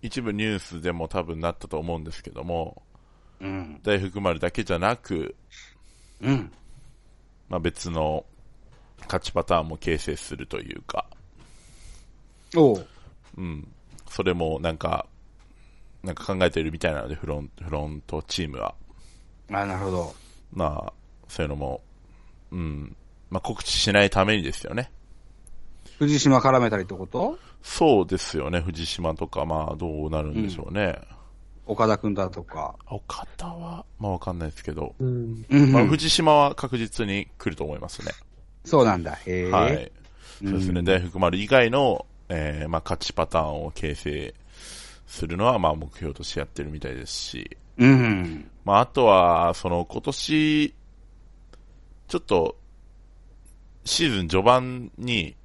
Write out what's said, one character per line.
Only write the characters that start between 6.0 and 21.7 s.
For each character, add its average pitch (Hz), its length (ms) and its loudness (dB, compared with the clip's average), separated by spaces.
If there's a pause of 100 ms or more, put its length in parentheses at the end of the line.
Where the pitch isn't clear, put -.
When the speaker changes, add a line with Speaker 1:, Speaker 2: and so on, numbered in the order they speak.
Speaker 2:
う 117 100 -2
ん。 113 200 -2 (1000)
Speaker 1:
ま 90 100 -4
あ、 - 20 -4
別 87 300 -4
の 78 340 -4 (760)
勝 - 200 -4
ち - 100 -8
パ 85 120 0
タ 87 120 2
ー 82 60 2
ン 78 60 -6
も 80 80 -10
形 78 220 -2
成 73 180 -6
す - 200 -12
る 65 120 -12
と - 100 -8
い - 160 -10
う - 80 -16
か。 - 240 -8 (1500)
Speaker 2:
お 143 180 8
う。 92 120 -8 (500)
Speaker 1:
う - 40 -12
ん。 80 280 -8 (400)
そ - 160 -6
れ 92 100 4
も 80 240 -2
な 82 140 -2
ん 80 60 -6
か、 - 280 -2 (960)
な 92 100 -8
ん - 40 -6
か - 180 -6
考 90 100 4
え 87 60 6
て 82 100 -2
る 80 120 -2
み 82 80 -8
た 87 100 2
い 78 40 -2
な 71 80 -4
の 65 60 -8
で、 71 60 -6
フ - 120 -10
ロ 73 140 -4
ン-、 73 100 -12 (120)
フ 82 80 -10
ロ 76 160 -4
ン 76 180 -10
ト 78 200 -8
チ - 220 -4
ー - 20 -6
ム 67 100 -10
は。 50 160 -6 (800)
Speaker 2:
あ、 101 120 -2
な 98 100 -4
る 98 100 -4
ほ 98 80 -2
ど。 85 220 -4 (380)
Speaker 1:
ま 73 360 -4
あ、 - 40 -14 (360)
そ - 160 -4
う - 0 -
い - 20 -4
う 71 40 -4
の 71 40 -4
も、 67 260 -8 (720)